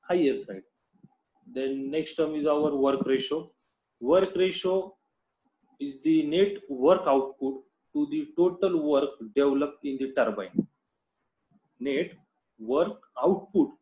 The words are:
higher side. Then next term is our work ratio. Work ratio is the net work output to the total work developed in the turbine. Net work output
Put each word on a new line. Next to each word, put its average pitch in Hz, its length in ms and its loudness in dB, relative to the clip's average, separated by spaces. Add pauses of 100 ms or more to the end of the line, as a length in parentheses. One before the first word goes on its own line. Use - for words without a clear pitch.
higher 147 360 0
side. 98 260 -12 (880)
Then 135 360 -4
next 156 260 -4
term 156 200 0
is 151 100 -4
our 151 300 2
work 135 300 2
ratio. 135 460 -2 (480)
Work 180 360 2
ratio 185 580 0 (840)
is 143 220 -10
the 160 220 4
net 190 340 0 (120)
work 147 380 4
output 135 480 0 (380)
to 147 180 -2
the 151 160 -6 (100)
total 175 520 0
work 139 200 2 (260)
developed 139 480 0
in 135 140 -6
the 131 160 -6
turbine. 104 540 -2 (1120)
Net 139 320 -2 (480)
work 143 420 -2 (200)
output 175 500 0 (100)